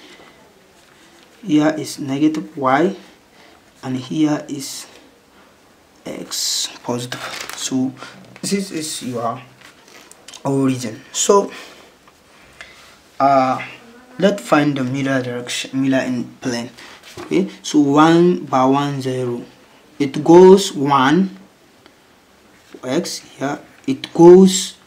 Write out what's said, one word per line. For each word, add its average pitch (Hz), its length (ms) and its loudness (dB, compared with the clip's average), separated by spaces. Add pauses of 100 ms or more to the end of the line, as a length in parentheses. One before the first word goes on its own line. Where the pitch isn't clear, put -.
(1400)
here 151 320 0
is 135 220 -12
negative 147 580 -4
y, 143 400 0 (840)
and 127 140 -6
here 147 520 -2
is - 380 -12 (1200)
x - 640 -8 (160)
positive. 123 360 -8 (360)
So 131 360 -4 (500)
this 190 280 -6
is 160 320 -10
your 117 400 -8 (1000)
origin. 131 580 -4 (100)
So, - 380 2 (1700)
uh, 131 420 0 (580)
let's 196 240 0
find 147 340 0
the 131 80 -4
middle 135 380 -4
direction, 123 600 -8
middle 135 180 0
in 123 240 -6 (160)
plane. 120 300 -8 (480)
Okay, 180 300 -4 (140)
so - 180 0
one 165 640 4
by 131 200 0
one 139 380 -2
zero, 127 400 -6 (560)
it 139 240 -6
goes 185 500 8
one 143 640 0 (1500)
x 135 340 -6
here, - 400 -10 (280)
it - 260 -6
goes 185 640 8 (100)